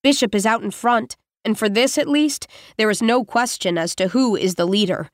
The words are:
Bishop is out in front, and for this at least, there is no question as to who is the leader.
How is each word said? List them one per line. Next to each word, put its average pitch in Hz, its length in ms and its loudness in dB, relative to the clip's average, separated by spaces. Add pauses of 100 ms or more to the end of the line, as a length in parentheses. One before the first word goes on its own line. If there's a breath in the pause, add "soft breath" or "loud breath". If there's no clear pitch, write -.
Bishop 262 340 2
is 202 100 0
out 226 180 0
in 202 80 -6
front, 233 440 -2 (300)
and 214 120 -2
for 214 120 0
this 240 280 2
at 294 120 0
least, 294 380 0 (300 loud breath)
there 220 120 2
is 202 120 0
no 233 220 2
question 233 540 -2
as 170 180 -2
to 185 140 0
who 240 260 2
is 180 200 -2
the 170 100 0
leader. 185 480 0